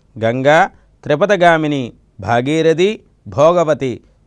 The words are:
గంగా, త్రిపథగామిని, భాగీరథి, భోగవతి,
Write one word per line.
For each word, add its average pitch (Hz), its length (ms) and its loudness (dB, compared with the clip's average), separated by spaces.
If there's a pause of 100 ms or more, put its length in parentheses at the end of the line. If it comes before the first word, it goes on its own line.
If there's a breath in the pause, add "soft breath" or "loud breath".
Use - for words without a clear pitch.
(160)
గంగా, 131 420 2 (460 soft breath)
త్రిపథగామిని, 160 760 0 (460)
భాగీరథి, 156 640 0 (460)
భోగవతి, 151 560 0 (340)